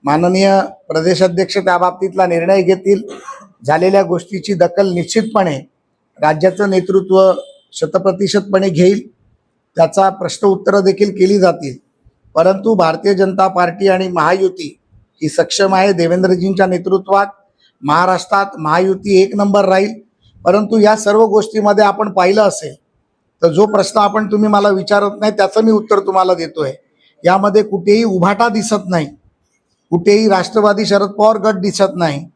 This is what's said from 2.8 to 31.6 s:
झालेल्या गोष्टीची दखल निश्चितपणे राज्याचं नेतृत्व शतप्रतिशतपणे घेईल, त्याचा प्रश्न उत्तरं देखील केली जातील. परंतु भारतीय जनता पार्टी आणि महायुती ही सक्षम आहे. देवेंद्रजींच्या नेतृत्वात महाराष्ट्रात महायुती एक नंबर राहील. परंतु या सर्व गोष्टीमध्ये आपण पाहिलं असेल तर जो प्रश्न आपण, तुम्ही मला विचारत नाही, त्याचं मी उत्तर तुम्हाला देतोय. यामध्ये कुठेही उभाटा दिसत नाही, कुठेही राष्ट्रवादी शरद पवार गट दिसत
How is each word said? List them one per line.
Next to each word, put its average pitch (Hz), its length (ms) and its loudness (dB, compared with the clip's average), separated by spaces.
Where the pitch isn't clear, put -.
झालेल्या 185 360 2
गोष्टीची 180 500 -6
दखल 180 400 0
निश्चितपणे 180 680 -2
राज्याचं 180 480 0
नेतृत्व 190 640 2
शतप्रतिशतपणे 190 960 -2
घेईल, 180 380 2
त्याचा 175 340 0
प्रश्न 190 380 -6
उत्तरं 196 360 0
देखील 196 280 0
केली 185 280 0
जातील. 165 460 -2
परंतु 190 420 2
भारतीय 165 380 0
जनता 190 340 0
पार्टी 180 400 -2
आणि 185 200 0
महायुती 180 720 -2
ही - 360 -8
सक्षम 190 460 0
आहे. 190 180 2
देवेंद्रजींच्या 185 720 0
नेतृत्वात 190 600 -2
महाराष्ट्रात 180 640 0
महायुती 185 640 0
एक 196 140 0
नंबर 202 300 2
राहील. 190 280 0
परंतु 208 340 2
या 208 160 4
सर्व 214 300 2
गोष्टीमध्ये 208 580 0
आपण 202 280 0
पाहिलं 190 300 2
असेल 170 340 -2
तर 170 40 4
जो 170 180 2
प्रश्न 202 340 0
आपण, 208 320 -2
तुम्ही 214 180 0
मला 202 200 2
विचारत 202 500 0
नाही, 214 120 0
त्याचं 208 320 0
मी 220 80 4
उत्तर 214 280 0
तुम्हाला 190 340 0
देतोय. 156 400 -6
यामध्ये 196 380 2
कुठेही 202 400 0
उभाटा 202 460 0
दिसत 202 400 -4
नाही, 165 160 -2
कुठेही 202 400 2
राष्ट्रवादी 202 560 0
शरद 202 240 0
पवार 214 280 2
गट 202 220 -2
दिसत 190 360 -2